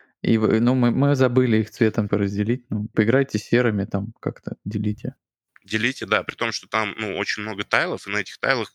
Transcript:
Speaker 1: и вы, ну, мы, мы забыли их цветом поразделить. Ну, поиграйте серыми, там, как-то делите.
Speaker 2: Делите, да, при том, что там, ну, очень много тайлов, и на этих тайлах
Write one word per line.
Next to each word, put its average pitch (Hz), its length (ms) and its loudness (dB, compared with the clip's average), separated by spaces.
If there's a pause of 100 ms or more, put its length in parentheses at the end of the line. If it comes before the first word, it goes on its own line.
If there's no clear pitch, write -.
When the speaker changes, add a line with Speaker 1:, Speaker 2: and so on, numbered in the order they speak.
(240)
Speaker 1:
и 113 140 4
вы, 107 240 4
ну, 123 140 2
мы, 120 160 2
мы 139 240 2
забыли 127 440 4
их 107 120 -2
цветом 110 380 2
поразделить. 104 600 0
Ну, 104 240 -4
поиграйте 117 460 2
серыми, 113 460 0
там, 101 360 -6
как-то - 440 -8
делите. 110 500 -4 (500)
Speaker 2:
Делите, 110 400 -4
да, 98 180 0
при - 120 -10
том, 113 160 -4
что - 160 -10
там, 107 300 -2
ну, 104 200 -4
очень 104 260 -4
много 104 200 -6
тайлов, 135 440 -4
и 101 40 -10
на 101 60 -2
этих - 200 -8
тайлах 120 380 -2